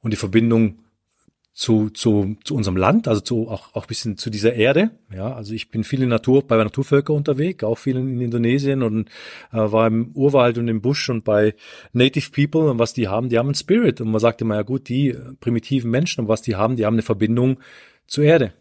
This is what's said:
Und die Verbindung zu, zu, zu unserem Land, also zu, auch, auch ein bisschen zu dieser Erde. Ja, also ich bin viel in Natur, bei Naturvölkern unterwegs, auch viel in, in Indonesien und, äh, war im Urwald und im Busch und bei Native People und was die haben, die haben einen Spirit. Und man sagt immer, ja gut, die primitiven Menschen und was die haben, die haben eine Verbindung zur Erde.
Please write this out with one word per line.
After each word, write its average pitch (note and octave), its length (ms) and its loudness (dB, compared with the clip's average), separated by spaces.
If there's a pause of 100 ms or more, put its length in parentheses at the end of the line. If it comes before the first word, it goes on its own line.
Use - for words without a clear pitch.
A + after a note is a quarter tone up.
Und A2+ 100 -6
die G#2 60 -4
Verbindung A2+ 640 0 (720)
zu, G#2+ 340 0
zu, G#2 540 0
zu - 140 -6
unserem G2 200 -2
Land, C3 300 2
also G#2+ 140 0
zu, A2+ 280 -4
auch, - 260 -12
auch - 100 -8
ein - 40 -20
bisschen G#2+ 300 -8
zu - 100 -8
dieser A2 260 0
Erde. C#3 360 2 (240)
Ja, G2+ 180 -8
also A2 220 -12
ich - 160 -12
bin A2 140 -4
viel C3 180 -2
in B2+ 60 0
Natur, B2+ 380 2
bei A#2 100 2
Naturvölkern C#3 600 0
unterwegs, D3 460 -2
auch A2+ 160 -2
viel C3 180 -4
in, B2+ 120 -4
in B2 140 -4
Indonesien B2+ 600 0
und, A2 260 -2 (440)
äh, A2+ 60 -2
war A2 280 2
im A2+ 280 0
Urwald C3 440 2
und A#2+ 80 -2
im A2+ 160 -2
Busch C#3 280 -2
und A2+ 120 -4
bei G#2+ 320 2 (380)
Native C3 400 0
People D3 380 2
und A#2 100 -2
was A#2 120 0
die A2+ 140 -2
haben, A2 220 -2
die A#2 100 2
haben A#2+ 80 0
einen C#3 80 -2
Spirit. G3+ 460 0
Und A2 100 -4
man A2 100 0
sagt A2+ 220 0
immer, G#2+ 140 -2
ja G#2+ 60 -2
gut, B2+ 260 -6
die B2+ 280 0 (220)
primitiven A#2+ 540 -2
Menschen C#3 300 -2
und G#2 60 -4
was A2 140 0
die G#2+ 140 -4
haben, A2+ 180 0
die A2 120 -2
haben A2+ 100 0
eine A2 60 0
Verbindung A#2 580 0 (480)
zur D3 160 -2
Erde. D3 360 4